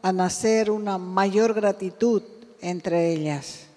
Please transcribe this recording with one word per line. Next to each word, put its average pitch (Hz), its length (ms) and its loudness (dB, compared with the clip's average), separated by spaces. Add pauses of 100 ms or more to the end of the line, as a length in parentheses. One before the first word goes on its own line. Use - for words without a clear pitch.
a 185 100 0
nacer 208 600 2
una 208 260 -2
mayor 196 560 2
gratitud 208 720 0 (380)
entre 170 500 0
ellas. 151 540 -4 (120)